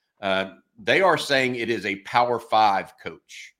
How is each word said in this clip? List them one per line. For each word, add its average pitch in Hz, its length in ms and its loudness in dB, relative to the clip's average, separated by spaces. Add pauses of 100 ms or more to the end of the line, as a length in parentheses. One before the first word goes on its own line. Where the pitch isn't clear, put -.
(200)
Uh, 95 300 -2 (280)
they 120 220 2
are 180 160 4
saying 131 400 0
it 117 140 -4
is 104 160 -4
a 98 140 -4
Power 120 380 0
Five 104 540 0 (100)
coach. - 580 -18